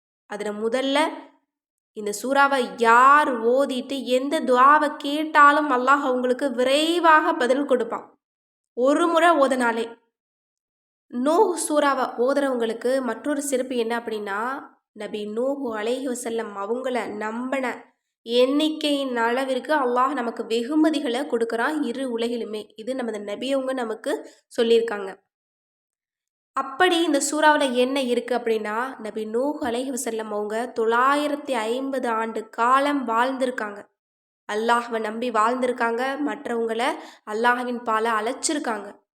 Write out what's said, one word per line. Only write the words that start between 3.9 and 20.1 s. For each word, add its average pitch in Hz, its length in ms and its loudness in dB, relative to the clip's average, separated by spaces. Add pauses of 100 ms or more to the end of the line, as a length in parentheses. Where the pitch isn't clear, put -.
எந்த 269 320 0
துஆவை 277 560 6
கேட்டாலும் 294 760 4
அல்லாஹ் 269 340 2
அவங்களுக்கு 254 480 0
விரைவாக 320 800 4
பதில் 269 360 0
கொடுப்பான். 226 360 -2 (720)
ஒரு 294 300 4
முறை 330 300 4
ஓதுனாலே. 247 480 2 (1300)
நூஹ் 330 460 4
சூறாவை 285 480 0 (100)
ஓதுறவங்களுக்கு 247 760 0 (120)
மற்றொரு 285 400 -4
சிறப்பு 262 320 -2
என்ன 233 220 -2
அப்படின்னா, 226 420 -6 (560)
நபி 208 340 -8
நூஹ் 262 340 -4 (120)
அலைஹி 240 320 -2
வஸல்லம் 226 500 -6
அவங்கள 247 400 -4 (200)
நம்பின 247 500 -4 (580)
எண்ணிக்கையின் 277 920 0
அளவிற்கு 247 580 -2
அல்லாஹ் 254 380 0